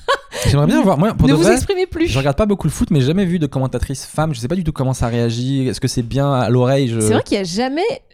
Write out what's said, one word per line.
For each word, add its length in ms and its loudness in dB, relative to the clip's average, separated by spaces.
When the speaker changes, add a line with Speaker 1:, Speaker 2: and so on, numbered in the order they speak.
Speaker 1:
J'aimerais 200 4
bien 120 2
Speaker 2:
Ne 40 2
Speaker 1:
voir. 140 4
Moi, 160 2
pour 140 2
Speaker 2:
ne 60 6
Speaker 1:
de 40 4
Speaker 2:
vous 60 4
Speaker 1:
vrai, 100 6
Speaker 2:
exprimez 320 0
plus. 220 -2
Speaker 1:
je 100 -2
regarde 200 0
pas 100 2
beaucoup 180 -2
le 60 0
foot, 180 -2
mais 120 4
j'ai 60 2
jamais 180 2
vu 140 0
de 60 0
commentatrice 600 -4
femme. 280 -2
Je 60 -8
sais 80 -6
pas 80 -2
du 80 -2
tout 80 -2
comment 240 -2
ça 120 -2
réagit. 600 0
Est-ce 120 -4
que 80 -2
c'est 140 -2
bien 320 0
à 160 0
l'oreille, 380 2
je 120 -2
Speaker 2:
C'est 140 2
vrai 100 2
qu'il 140 -2
y 20 0
a 40 -4
jamais, 420 -2